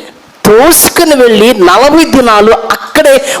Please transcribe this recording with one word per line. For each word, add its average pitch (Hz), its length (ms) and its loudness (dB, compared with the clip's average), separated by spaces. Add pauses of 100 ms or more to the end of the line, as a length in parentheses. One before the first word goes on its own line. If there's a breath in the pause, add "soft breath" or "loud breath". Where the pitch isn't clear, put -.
(460)
తోసుకుని 302 680 0
వెళ్ళి 233 440 0
నలభై 254 460 2
దినాలు 226 460 0
అక్కడే - 760 -2 (160 loud breath)